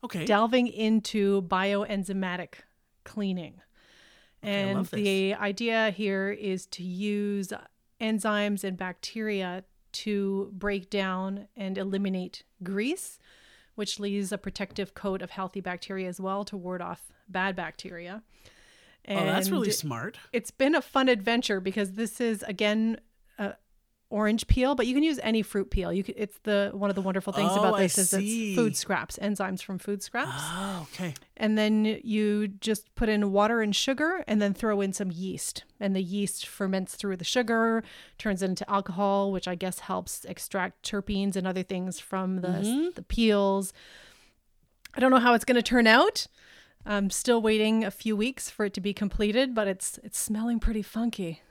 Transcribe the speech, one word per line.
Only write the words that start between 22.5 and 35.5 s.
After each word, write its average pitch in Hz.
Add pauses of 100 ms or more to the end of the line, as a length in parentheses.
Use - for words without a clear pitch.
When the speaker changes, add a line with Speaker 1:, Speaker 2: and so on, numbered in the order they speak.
Speaker 2:
orange 214
peel, 269
but 247
you 247
can 285
use 311
any 220
fruit 196
peel. 175
You 190
c-, -
it's 208
the, 202
one 202
of 190
the 196
wonderful 190
things 185
Speaker 1:
Oh, 202
Speaker 2:
about 208
Speaker 1:
I 196
Speaker 2:
this 180
is 190
it's 196
Speaker 1:
see. 214
Speaker 2:
food 226
scraps, -
enzymes 196
from 190
food 202
scraps. 247
Speaker 1:
Oh, 170
okay. 175 (220)
Speaker 2:
And 214
then 214
you 214
just 202
put 233
in 208
water 220
and 208
sugar 311
and 208
then 202
throw 208
in 196
some 190
yeast. 180 (140)